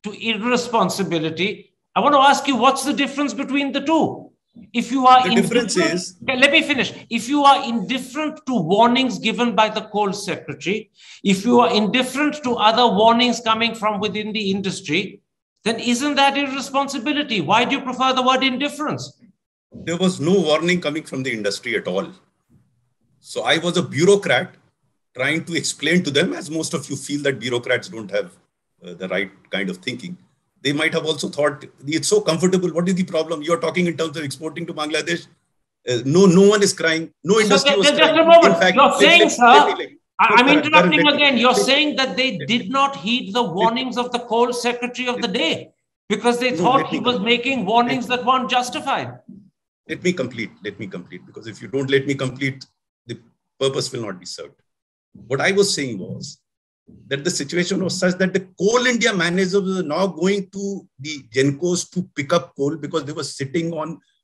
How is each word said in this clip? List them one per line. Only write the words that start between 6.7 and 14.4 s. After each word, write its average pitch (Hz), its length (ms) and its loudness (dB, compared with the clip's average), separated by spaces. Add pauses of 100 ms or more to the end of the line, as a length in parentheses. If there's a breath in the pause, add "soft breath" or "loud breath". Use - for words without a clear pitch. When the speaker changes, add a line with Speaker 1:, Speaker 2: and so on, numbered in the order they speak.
Speaker 1:
If 226 180 -6
you 285 140 0
are 269 260 4
indifferent 254 800 -6
to 262 80 -2
warnings 220 640 2
given 220 380 -2
by 214 120 4
the 214 120 -6
coal 202 320 -4
secretary, 170 800 -8 (320 loud breath)
if 190 200 2
you 240 140 4
are 240 160 4
indifferent 254 600 0 (100)
to 240 100 -2
other 226 320 4
warnings 233 540 4
coming 226 340 0
from 208 240 -2
within 214 340 -6
the 208 200 -2